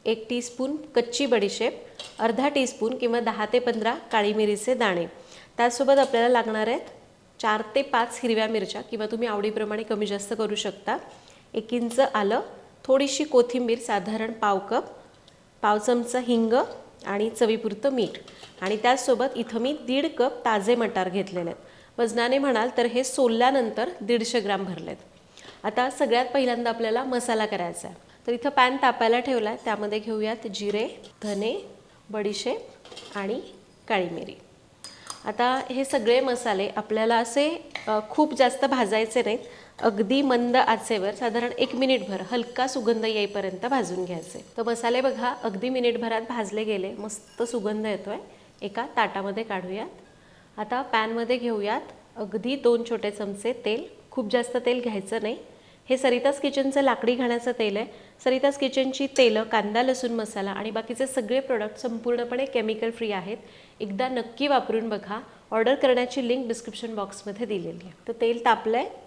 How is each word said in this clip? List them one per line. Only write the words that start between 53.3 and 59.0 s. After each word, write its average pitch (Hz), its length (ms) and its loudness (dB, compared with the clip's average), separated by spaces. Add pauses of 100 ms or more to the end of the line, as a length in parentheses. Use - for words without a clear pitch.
तेल, 233 200 -2 (260)
खूप 214 220 -4
जास्त 247 240 2 (100)
तेल 247 140 2
घ्यायचं 220 420 -4
नाही. 220 140 -4 (520)
हे 254 80 2
सरिताज 254 440 2
किचनचं 277 400 2
लाकडी 247 340 4
घाण्याचं 240 440 0
तेल 208 180 0
आहे. 220 100 -2 (380)
सरिताज 262 320 4
किचनची 269 500 0 (120)